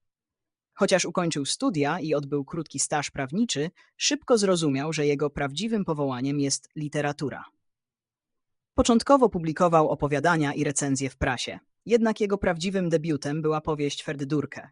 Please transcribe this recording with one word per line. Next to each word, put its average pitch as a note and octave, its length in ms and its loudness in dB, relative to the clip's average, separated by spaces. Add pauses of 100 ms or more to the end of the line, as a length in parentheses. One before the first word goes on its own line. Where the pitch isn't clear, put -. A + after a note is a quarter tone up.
(720)
Chociaż F#3+ 320 2
ukończył E3 400 -2
studia E3 540 -2
i D#3 140 -4
odbył C#3+ 320 -2
krótki D3+ 340 -8
staż - 320 -4
prawniczy, D3+ 580 -2 (280)
szybko C#4+ 400 2
zrozumiał, D#3+ 560 2
że D3 140 0
jego C#3+ 220 0
prawdziwym E3+ 560 -4
powołaniem C#3 540 -2
jest C#3 360 -2
literatura. C#3+ 680 -4 (1300)
Początkowo B3 560 6
publikował E3 600 2
opowiadania D3 640 0
i D3+ 100 -4
recenzje C#3 460 -2
w - 80 -16
prasie, - 420 -4 (260)
jednak A3 360 2
jego G3 160 0
prawdziwym F#3 520 -2
debiutem D#3 520 0
była D#3 200 0
powieść D3 420 -4
Ferdydurke C#3+ 680 -4